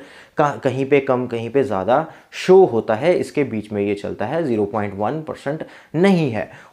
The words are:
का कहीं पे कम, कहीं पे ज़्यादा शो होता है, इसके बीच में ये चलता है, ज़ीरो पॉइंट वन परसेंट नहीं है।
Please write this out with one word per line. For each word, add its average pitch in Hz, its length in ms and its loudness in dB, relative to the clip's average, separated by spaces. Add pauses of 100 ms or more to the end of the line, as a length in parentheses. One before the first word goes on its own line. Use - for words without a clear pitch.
(380)
का 143 260 2
कहीं 135 220 -2
पे 139 140 4
कम, 127 280 0
कहीं 117 220 -6
पे 135 140 2
ज़्यादा 107 440 0 (240)
शो 185 340 6
होता - 280 0
है, 156 260 2
इसके - 240 -2
बीच 110 280 -6
में 101 100 -2
ये 101 120 0
चलता 95 320 -6
है, 160 180 -4
ज़ीरो 110 220 0
पॉइंट 101 300 -4
वन 120 260 -4
परसेंट 151 440 -8 (300)
नहीं 170 360 2
है। 104 200 -6 (220)